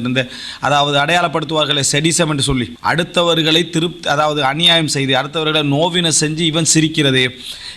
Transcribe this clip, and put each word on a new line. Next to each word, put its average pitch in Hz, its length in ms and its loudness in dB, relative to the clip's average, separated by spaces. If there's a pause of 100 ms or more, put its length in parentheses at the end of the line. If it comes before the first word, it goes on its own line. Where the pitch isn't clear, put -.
இந்த, 123 220 -2 (320)
அதாவது, 143 400 2
அடையாளப்படுத்துவார்களே 151 920 0
செடிசம் 156 380 2
என்று 143 140 0
சொல்லி, 127 300 -2 (100)
அடுத்தவர்களை 165 840 2
திருப்தி, 165 400 -4
அதாவது, 151 340 0
அநியாயம் 160 440 2
செய்து, 135 280 0
அடுத்தவர்களை 156 480 0
நோவினை 165 560 0
செஞ்சு 156 200 -2
இவன் 165 260 0
சிரிக்கிறது, 143 760 2 (380)